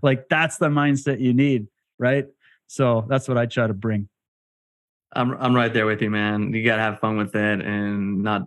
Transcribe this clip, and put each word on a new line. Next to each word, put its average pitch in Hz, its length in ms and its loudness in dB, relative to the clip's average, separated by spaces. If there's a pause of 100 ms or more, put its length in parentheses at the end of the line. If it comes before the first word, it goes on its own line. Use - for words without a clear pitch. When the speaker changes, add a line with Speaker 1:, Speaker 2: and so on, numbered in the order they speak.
Speaker 1:
Like, 135 280 0
that's 160 280 0
the 170 120 2
mindset 143 500 2
you 127 140 2
need, 127 340 2 (300)
right? 135 300 0 (400)
So 120 420 0
that's 135 180 0
what 127 100 0
I 120 80 2
try 117 220 0
to 110 60 0
bring. 104 340 -2 (1040)
Speaker 2:
I'm, 123 280 -2
I'm 127 160 2
right 117 180 2
there 110 120 2
with 107 160 0
you, 107 80 -2
man. 104 440 -2
You 110 100 -2
gotta 113 180 2
have 107 180 -2
fun 110 180 -2
with 104 180 -4
it 104 260 0
and 101 600 -4
not, 104 240 -2